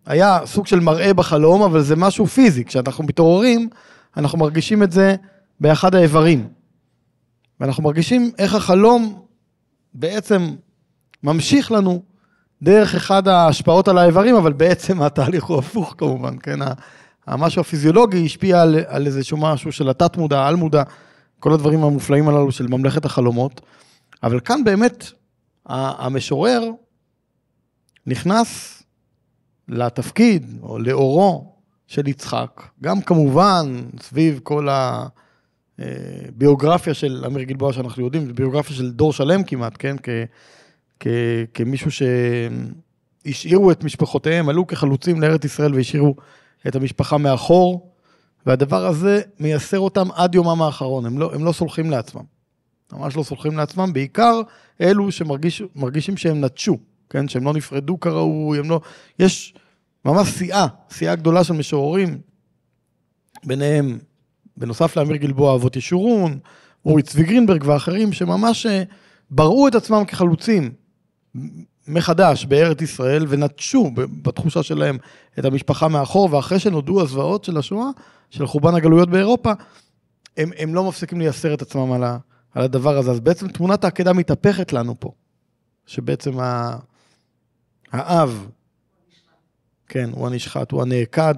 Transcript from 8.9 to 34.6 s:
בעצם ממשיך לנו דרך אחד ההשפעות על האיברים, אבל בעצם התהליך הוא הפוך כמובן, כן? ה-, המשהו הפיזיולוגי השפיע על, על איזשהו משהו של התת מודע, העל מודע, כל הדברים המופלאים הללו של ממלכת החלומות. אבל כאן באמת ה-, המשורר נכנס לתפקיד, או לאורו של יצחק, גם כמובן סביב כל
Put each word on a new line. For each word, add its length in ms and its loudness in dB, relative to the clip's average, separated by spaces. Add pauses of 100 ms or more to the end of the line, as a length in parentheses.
בעצם 560 -2 (720)
ממשיך 500 2
לנו 300 0 (600)
דרך 320 6
אחד 340 0
ההשפעות 600 4
על 100 6
האיברים, 380 6
אבל 160 4
בעצם 500 2
התהליך 420 -2
הוא 140 -2
הפוך 400 -6
כמובן, 400 -6
כן? 240 -8
ה-, 100 -6 (540)
המשהו 340 0
הפיזיולוגי 640 2
השפיע 360 2
על, 140 6 (100)
על 200 -4
איזשהו 300 -4
משהו 360 -2
של 160 -2
התת 280 2
מודע, 240 0
העל 160 2
מודע, 260 2 (580)
כל 120 2
הדברים 320 2
המופלאים 440 2
הללו 240 2
של 140 -6
ממלכת 380 0
החלומות. 560 0 (640)
אבל 180 0
כאן 240 -2
באמת 400 0 (640)
ה-, 400 -6
המשורר 640 -2 (1400)
נכנס 760 -4 (840)
לתפקיד, 920 0
או 160 -12
לאורו 760 0 (320)
של 220 -6
יצחק, 540 -8 (200)
גם 180 -2
כמובן 800 2 (180)
סביב 420 -2
כל 260 -4 (1080)